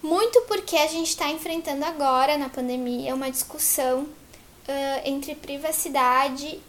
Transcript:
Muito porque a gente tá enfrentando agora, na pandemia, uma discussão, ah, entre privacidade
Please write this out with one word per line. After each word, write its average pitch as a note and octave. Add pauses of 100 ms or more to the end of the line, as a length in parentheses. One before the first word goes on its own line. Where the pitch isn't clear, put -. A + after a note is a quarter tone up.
Muito G#4
porque G4+
a D4+
gente D#4+
tá D#4
enfrentando D#4+
agora, C#4+
na C4+
pandemia, B3
uma C4+
discussão, C4+ (600)
ah, C#4
entre C#4
privacidade C#4